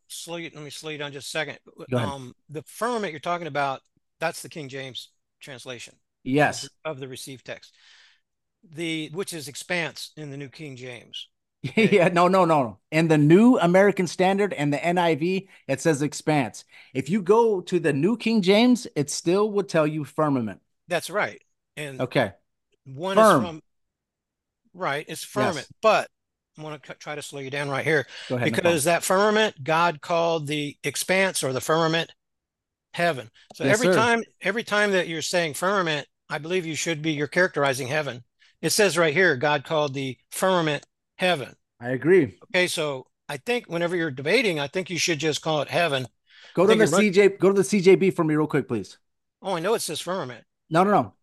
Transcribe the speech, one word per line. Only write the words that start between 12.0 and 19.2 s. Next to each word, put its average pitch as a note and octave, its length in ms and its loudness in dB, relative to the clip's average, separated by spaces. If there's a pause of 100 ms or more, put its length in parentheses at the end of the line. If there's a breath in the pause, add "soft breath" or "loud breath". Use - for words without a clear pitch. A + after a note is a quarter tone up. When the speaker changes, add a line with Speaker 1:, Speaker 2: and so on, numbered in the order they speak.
Speaker 2:
no, F3 200 4
no, F#3+ 160 4
no. C#3 340 2 (140)
In D#3+ 160 4
the D#3 100 6
New F#3 400 8
American F#3 480 4
Standard F#3+ 460 0
and D3 200 0
the D3 120 -2
N F3 140 0
I E3+ 180 2
V, F#3 320 -2 (180 soft breath)
it C3+ 140 -2
says D#3 200 2
expanse. D3 640 -2 (300 loud breath)
If C3 160 -4
you G#3+ 120 0
go G#3+ 400 4
to F3+ 180 -2
the D#3+ 120 0
New E3 240 0
King A3+ 240 0
James, G#3 540 4
it C#3+ 160 -2
still G3+ 400 0